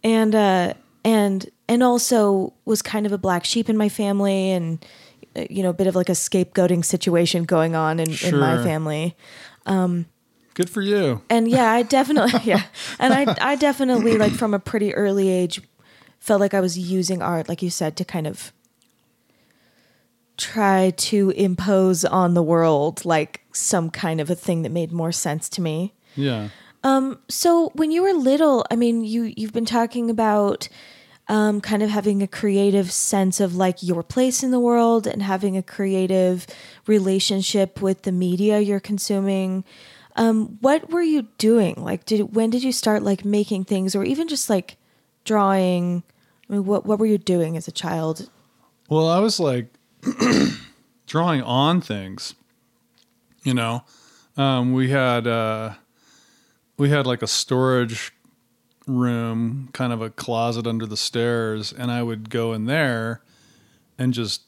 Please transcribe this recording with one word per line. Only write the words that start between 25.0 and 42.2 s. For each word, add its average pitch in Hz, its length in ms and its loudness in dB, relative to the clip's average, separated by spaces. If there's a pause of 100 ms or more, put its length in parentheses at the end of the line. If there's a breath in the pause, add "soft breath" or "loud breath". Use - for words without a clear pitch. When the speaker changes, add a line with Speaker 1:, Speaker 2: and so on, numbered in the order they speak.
Speaker 1:
sense 156 380 -4
to - 120 -8
me. 165 340 -4 (200 soft breath)
Speaker 2:
Yeah. 120 340 -4 (340 loud breath)
Speaker 1:
Um, 269 440 0
so 339 460 2
when 311 180 0
you 339 120 2
were 392 100 2
little, 277 560 4
I 233 60 0
mean, 233 280 2
you, 220 320 -4
you've 214 180 -8
been 226 120 -2
talking 233 460 -2
about, 208 580 0 (580 loud breath)
um, 214 320 2
kind 208 220 -2
of 214 80 0
having 208 320 0
a 196 60 -2
creative 196 640 2
sense 190 480 0
of, 180 160 0
like, 185 260 0
your 175 220 -2
place 254 400 0
in 254 80 0
the 247 80 2
world 233 480 4
and 202 160 -4
having 190 340 -2
a 185 60 -2
creative 185 840 0 (400 loud breath)
relationship 190 960 0
with 190 220 -2
the 190 80 -2
media 185 480 2
you're 202 200 0
consuming. 190 840 -2 (520 loud breath)
Um, 220 460 0
what 302 300 2
were 339 100 0
you 302 220 2 (160)
doing? 214 380 4
Like, - 280 -8
did, 214 300 -2